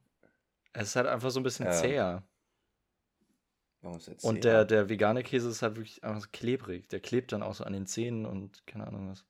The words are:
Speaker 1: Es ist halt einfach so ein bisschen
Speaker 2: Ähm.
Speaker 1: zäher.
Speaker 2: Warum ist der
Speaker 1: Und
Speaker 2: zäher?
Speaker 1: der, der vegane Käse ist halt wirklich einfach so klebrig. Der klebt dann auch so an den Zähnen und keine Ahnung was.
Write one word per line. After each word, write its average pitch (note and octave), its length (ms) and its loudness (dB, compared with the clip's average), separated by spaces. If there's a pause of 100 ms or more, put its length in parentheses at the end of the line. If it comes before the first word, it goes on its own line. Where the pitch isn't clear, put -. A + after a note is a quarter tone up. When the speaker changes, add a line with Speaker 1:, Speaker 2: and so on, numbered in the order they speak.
(720)
Speaker 1:
Es G#2+ 160 -6
ist - 60 -4
halt B2 120 2
einfach B2 240 0
so C3 80 -2
ein C3 40 -2
bisschen B2+ 240 -2
Speaker 2:
Ähm. F2+ 40 2
Speaker 1:
zäher. F#2 520 2 (1600)
Speaker 2:
Warum F2 160 -12
ist - 100 -18
der F2 100 -2
Speaker 1:
Und A2 260 0
Speaker 2:
zäher? - 0 -
Speaker 1:
der, A2+ 220 8
der G#2 240 4
vegane A2 340 2
Käse A#2+ 260 0
ist A2+ 120 -6
halt A2 140 0
wirklich A2 280 -14
einfach G#2+ 180 -6
so G#2 100 -14
klebrig. A2+ 580 -4
Der G2 100 -6
klebt B2 320 -2
dann G#2 120 -4
auch G2+ 100 -6
so - 100 -10
an G2 100 -6
den G2 120 -4
Zähnen A2+ 400 -4
und G2 400 -10
keine G#2+ 220 -12
Ahnung G2 220 -10
was. F#2+ 200 -16